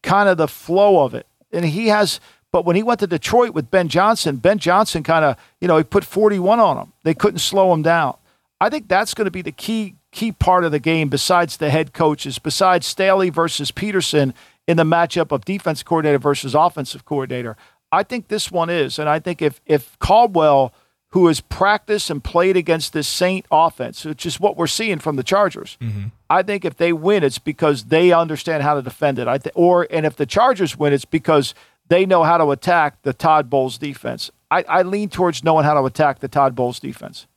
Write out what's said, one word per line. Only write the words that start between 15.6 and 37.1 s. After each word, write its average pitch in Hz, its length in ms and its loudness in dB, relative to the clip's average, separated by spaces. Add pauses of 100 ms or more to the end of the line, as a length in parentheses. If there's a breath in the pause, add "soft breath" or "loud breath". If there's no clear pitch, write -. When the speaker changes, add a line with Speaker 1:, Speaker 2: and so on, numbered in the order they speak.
Speaker 1:
coordinator 151 360 0
versus 139 340 -2
offensive 151 520 -2
coordinator. 127 500 -6 (360 soft breath)
I 185 120 0
think 240 240 -10
this 208 240 -6
one 170 180 -2
is, 156 300 -4
and 151 80 -4
I 151 120 0
think 170 220 -8
if, 147 240 -4
if - 340 -2
Caldwell, 160 760 2 (380)
who 180 160 4
has 156 120 2
practiced 208 720 -2
and 147 120 -6
played 185 360 0
against 165 340 -2
this 151 160 -6
Saint 185 420 -2
offense, 156 540 -2
which 156 220 -12
is 170 160 -6
what 196 160 0
we're 165 100 -2
seeing 214 320 -4
from 151 160 -6
the 127 80 -4
Chargers, - 560 -2
Speaker 2:
Mm-hmm. 104 280 -8 (220)
Speaker 1:
I 185 140 4
think 196 220 -4
if 156 100 -4
they 175 160 2
win, 170 320 0
it's 139 160 -2
because 143 460 -2
they 165 260 4
understand 160 520 0
how 147 120 2
to 139 60 -4
defend 127 380 -4
it. 120 100 -4
I 135 80 0
th-, - 180 -8
or, 175 340 4
and 156 160 -2
if 147 120 -4
the 143 80 -2
Chargers 196 520 0
win, 147 140 0
it's 139 140 -2
because 151 480 0 (340 soft breath)
they 185 180 4
know 180 180 4
how 170 140 4
to 151 140 2
attack 160 520 0
the 131 100 -4
Todd 156 360 2
Bowles 131 280 -2
defense. 123 520 -10 (220)
I, 170 160 0
I 175 140 2
lean 196 260 -2
towards 170 360 -2
knowing 156 200 2
how 151 120 2
to 135 100 2
attack 139 340 0
the 135 80 -10
Todd 135 280 0
Bowles 123 260 -4
defense. - 540 -16